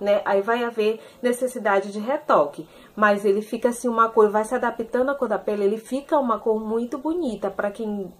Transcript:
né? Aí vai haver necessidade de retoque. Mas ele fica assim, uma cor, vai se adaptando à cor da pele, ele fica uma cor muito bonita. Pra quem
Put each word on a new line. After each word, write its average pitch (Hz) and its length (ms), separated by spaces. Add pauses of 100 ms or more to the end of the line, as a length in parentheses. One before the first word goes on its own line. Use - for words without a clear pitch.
né? 202 240
Aí 196 180
vai 233 200
haver 220 380 (200)
necessidade 214 680
de 208 80
retoque. 214 680 (260)
Mas 208 300
ele 202 160
fica 233 300
assim, 240 180
uma 226 220
cor, 214 200
vai 214 140
se 233 100
adaptando 240 560
à 277 40
cor 247 140
da 202 100
pele, 208 260
ele 214 140
fica 277 400
uma 233 200
cor 220 220
muito 233 380
bonita. 262 520
Pra 202 200
quem 208 500